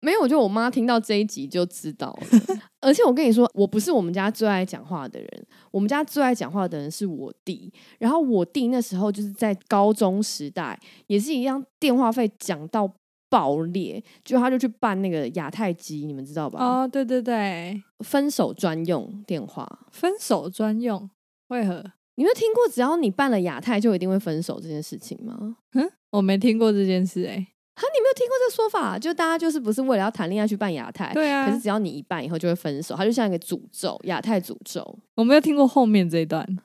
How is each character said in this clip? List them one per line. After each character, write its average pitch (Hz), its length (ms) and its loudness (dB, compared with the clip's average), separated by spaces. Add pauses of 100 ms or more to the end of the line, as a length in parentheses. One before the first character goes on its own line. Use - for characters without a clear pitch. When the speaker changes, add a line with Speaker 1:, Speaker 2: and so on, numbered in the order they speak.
Speaker 1:
没 294 100 2
有， 440 80 4
我 285 80 4
觉 294 80 4
得 302 40 6
我 226 60 4
妈 226 240 0
听 247 160 0
到 233 140 4
这 214 140 -2
一 208 100 2
集 143 240 -8
就 175 180 0
知 - 280 -10
道 - 260 -8
了。 240 380 4 (120)
<laughs> - 100 -20
而 269 140 6
且 466 80 2
我 339 100 6
跟 277 140 2
你 233 60 6
说， 240 220 6
我 202 120 2
不 214 140 0
是 269 100 -2
我 269 100 4
们 170 120 -2
家 196 180 0
最 220 160 -2
爱 190 180 2
讲 180 200 -12
话 147 240 -8
的 - 100 -14
人， 53 100 -14 (440)
我 196 80 -2
们 208 80 0
家 285 160 0
最 285 180 -2
爱 254 100 4
讲 147 200 -4
话 190 160 -2
的 165 100 -6
人 143 100 -6
是 160 160 -6
我 151 280 -6 (120)
弟。 - 280 -10 (260)
然 226 100 0
后 311 120 2
我 233 240 2
弟 240 240 -2
那 247 120 0
时 233 140 -6
候 202 160 0
就 208 100 -6
是 208 120 -6
在 208 200 -2 (140)
高 208 260 4
中 202 300 2
时 151 260 -6
代， 139 300 -8 (300)
也 202 100 2
是 277 160 -2
一 254 80 -2
样， 262 220 -2 (160)
电 262 160 4
话 247 160 4
费 233 260 0
讲 160 300 -6
到 208 200 0 (400)
爆 151 340 4
裂， 170 380 -4 (220)
就 254 160 0
他 247 100 4
就 262 80 2
去 247 120 0
办 208 340 -2
那 190 80 0
个 151 200 -2
亚 156 200 -6
太 202 220 -2
机， 156 340 -8
你 151 60 -8
们 135 120 -10
知 143 80 -16
道 151 160 -4
吧？ - 160 -4
Speaker 2:
哦， 254 220 0
对， 269 180 -2
对， 254 160 -2
对。 202 640 -4 (220)
Speaker 1:
分 285 260 0
手 160 240 -2
专 165 320 -2
用 180 400 -4
电 151 180 -6
话。 - 220 -12 (240)
Speaker 2:
分 359 300 -2
手 165 280 0
专 214 320 -2
用？ 208 300 -4 (380)
为 247 180 -2
何？ 175 160 -2 (320)
Speaker 1:
你 247 80 -2
没 339 60 4
有 494 60 4
听 440 200 0
过 466 140 4
只 240 120 -2
要 285 160 2
你 285 140 2
办 277 180 0
了 220 120 4
亚 156 200 -2
太 220 200 0
就 220 160 4
一 - 20 0
定 185 100 -2
会 190 120 2
分 160 200 -4
手 - 200 -8
这 165 80 -14
件 151 120 -8
事 - 160 -10
情 - 280 -14
吗？ 220 320 -10 (160)
Speaker 2:
嗯， 302 180 0 (220)
我 202 100 2
没 196 160 2
听 220 180 4
过 226 140 4
这 202 160 2
件 185 180 2
事 180 200 -4
欸。 190 240 -8 (300)
Speaker 1:
哈， - 40 -6 (120)
你 554 60 2
没 466 80 4
有 539 60 4
听 494 120 -2
过 494 80 -2 (140)
这 - 80 -6
说 440 140 2
法？ 302 280 -2
就 311 140 -2
大 330 100 -2
家 330 140 2
就 330 140 0
是 302 100 -2
不 220 100 -4
是 220 120 0
为 262 160 2
了 190 60 2
要 214 60 0
谈 180 200 -4
恋 208 120 0
爱 214 60 2
去 208 80 -2
办 202 160 -2
亚 135 180 -8
太， - 220 -8
Speaker 2:
对 302 180 0
啊。 277 160 0
Speaker 1:
可 208 60 2
是 233 80 0
只 - 80 -4
要 208 100 0
你 196 120 -2
一 143 100 -10
办 160 240 -8
以 - 20 -6
后 165 120 -4
就 175 100 0
会 170 60 2
分 151 280 -6
手， - 140 -8
它 190 80 -2
就 220 80 2
像 233 160 2
一 - 20 0
个 175 80 -2
诅 - 220 -8 (100)
咒， - 340 -8
亚 175 140 -4
太 208 220 0
诅 - 240 -10
咒。 - 340 -12 (160)
Speaker 2:
我 226 80 0
没 240 120 6
有 311 80 10
听 311 120 2
过 277 140 8
后 254 160 6
面 208 240 6
这 165 120 0
一 165 40 0
段。 160 180 -2 (220)